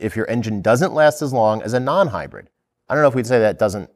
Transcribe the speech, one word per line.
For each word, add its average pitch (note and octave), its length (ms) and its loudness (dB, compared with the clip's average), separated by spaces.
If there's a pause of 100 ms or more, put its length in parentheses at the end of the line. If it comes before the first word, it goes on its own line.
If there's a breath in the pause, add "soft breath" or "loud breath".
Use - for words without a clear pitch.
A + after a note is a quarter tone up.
if G#2+ 140 -6
your A2 120 -4
engine A2 320 -4
doesn't B2 320 2
last D3+ 300 2
as C#3 100 -4
long A2 300 2
as G#2+ 100 -6
a B2+ 80 0
non-hybrid?" B2+ 720 -4 (400)
I - 40 -2
don't D3+ 80 2
know D3 60 6
if B2 60 0
we'd B2+ 120 -2
say B2 140 2
that G#2+ 180 2
doesn't G2+ 380 -2